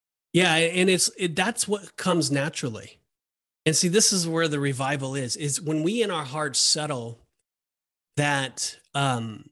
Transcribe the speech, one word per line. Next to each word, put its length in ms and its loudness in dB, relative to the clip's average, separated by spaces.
Yeah, 220 4
and 340 2
it's, 280 4
it, 180 -2
that's 320 -2
what 280 -6
comes 360 0
naturally. 680 -4
And 80 4
see, 120 2
this 260 4
is 140 0
where 200 2
the 120 0
revival 560 -2
is, 200 -4
is 260 -4
when 220 -2
we 200 0
in 80 -4
our 140 -4
hearts 340 -4
settle 600 -2
that, 600 -2
um, 580 -2